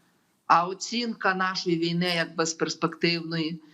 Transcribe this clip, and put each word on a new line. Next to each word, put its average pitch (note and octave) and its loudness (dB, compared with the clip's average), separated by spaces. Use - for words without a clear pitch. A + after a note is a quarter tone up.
а E3+ 6
оцінка G#3 -2
нашої F#3 0
війни F3 0
як E3 -2
безперспективної, E3 -2